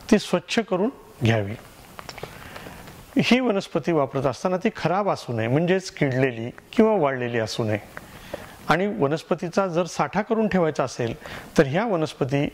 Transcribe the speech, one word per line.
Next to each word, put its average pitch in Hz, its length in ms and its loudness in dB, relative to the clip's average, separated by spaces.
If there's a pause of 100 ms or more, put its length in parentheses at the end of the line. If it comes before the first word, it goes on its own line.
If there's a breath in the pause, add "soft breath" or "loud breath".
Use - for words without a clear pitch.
(100)
ती 214 80 8
स्वच्छ - 400 -2
करून 196 320 0 (340)
घ्यावी. 110 300 2 (1700 loud breath)
ही 247 180 4
वनस्पती 196 520 0
वापरत 139 340 2
असताना 185 300 0
ती 180 200 -2
खराब 190 320 0
असू 143 240 -4
नये, 113 160 0
म्हणजेच 175 420 2
किडलेली 127 600 0 (220)
किंवा 220 240 6
वाळलेली 127 420 0
असू 113 260 -2
नये. 107 140 0 (880 loud breath)
आणि 170 180 4
वनस्पतीचा 175 800 0
जर 175 180 0
साठा 170 380 -2
करून 214 260 0
ठेवायचा 156 360 2
असेल, 120 300 -4 (440 loud breath)
तर 156 80 6
ह्या 175 200 0
वनस्पती 147 680 -2